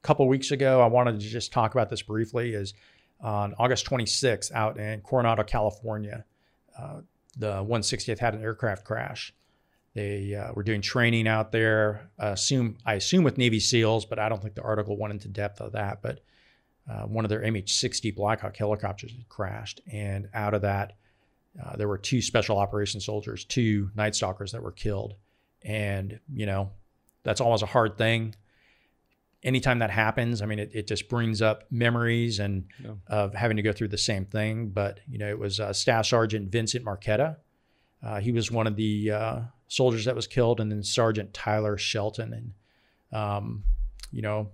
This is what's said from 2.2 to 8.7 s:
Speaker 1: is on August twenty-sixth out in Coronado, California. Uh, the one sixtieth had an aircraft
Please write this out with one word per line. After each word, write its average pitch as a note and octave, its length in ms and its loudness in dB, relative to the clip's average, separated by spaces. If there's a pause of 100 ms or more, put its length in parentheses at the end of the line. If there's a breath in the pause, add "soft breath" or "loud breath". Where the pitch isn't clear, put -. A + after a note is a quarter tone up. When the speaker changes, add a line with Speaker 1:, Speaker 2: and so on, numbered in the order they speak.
Speaker 1:
is G2 180 -4 (500 soft breath)
on G#2 360 -2
August B2 280 2
twenty-sixth A#2+ 680 0
out A2 260 0
in G#2+ 220 -4
Coronado, A2+ 440 2
California. G#2+ 800 -2 (540)
Uh, D3 220 -12 (380)
the G#2 240 -4
one A2 200 0
sixtieth A#2 360 -2
had A#2 160 0
an A2 80 -8
aircraft A2 420 -2